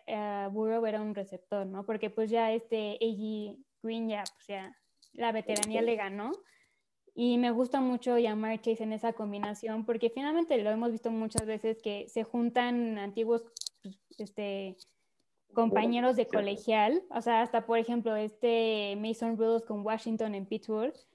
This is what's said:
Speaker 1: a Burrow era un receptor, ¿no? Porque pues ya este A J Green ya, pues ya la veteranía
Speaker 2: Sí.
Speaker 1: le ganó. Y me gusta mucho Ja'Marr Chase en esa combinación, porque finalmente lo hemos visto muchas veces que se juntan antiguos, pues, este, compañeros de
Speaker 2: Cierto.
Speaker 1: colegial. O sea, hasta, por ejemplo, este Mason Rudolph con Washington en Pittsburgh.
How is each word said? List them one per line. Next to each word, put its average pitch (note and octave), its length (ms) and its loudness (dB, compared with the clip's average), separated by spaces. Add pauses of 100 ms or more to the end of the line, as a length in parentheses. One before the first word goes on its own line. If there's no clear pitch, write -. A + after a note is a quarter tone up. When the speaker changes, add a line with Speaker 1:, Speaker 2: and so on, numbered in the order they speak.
Speaker 1:
a G#3 460 -4
Burrow A3 340 0
era G#3+ 140 -2
un G#3+ 160 -4
receptor, G3 500 -6
¿no? F#3+ 180 -8
Porque G#3+ 260 -4
pues A3 200 -2
ya A3+ 220 4
este A3 480 -2
A A3+ 60 2
J G#3+ 520 -4 (240)
Green A3+ 260 -4
ya, G#3 140 -2 (120)
pues - 120 -20
ya F#3+ 300 -10 (380)
la A#3 180 0
veteranía A3 480 -2
Speaker 2:
Sí. A#3 60 2
Speaker 1:
le A#3 100 2
ganó. G3+ 340 -6 (840)
Y A#3+ 260 2
me A#3+ 120 4
gusta B3 300 2
mucho B3 380 2
Ja'Marr A3 420 0
Chase A3+ 240 0
en G#3+ 80 -2
esa A3+ 220 -2
combinación, G#3 720 -4
porque A3+ 240 2
finalmente D4+ 480 0
lo G#3 120 2
hemos A3+ 220 0
visto A3+ 180 -4
muchas A3 360 0
veces A3 360 -2
que G3+ 260 -4
se A3+ 160 -4
juntan A#3+ 760 0
antiguos, A3+ 440 0 (400)
pues, G3 160 -14 (200)
este, G3 580 -6 (760)
compañeros A#3 640 4
de A3+ 80 4
Speaker 2:
Cierto. - 140 0
Speaker 1:
colegial. G#3+ 680 2
O A3+ 140 -4
sea, A#3 180 4
hasta, A#3 260 2
por A#3 120 4
ejemplo, A3+ 380 0
este G#3+ 840 0
Mason A3+ 380 -2
Rudolph A3+ 260 4
con G#3+ 160 -4
Washington A3 540 -2
en G3 120 -6
Pittsburgh. A3 480 -2 (200)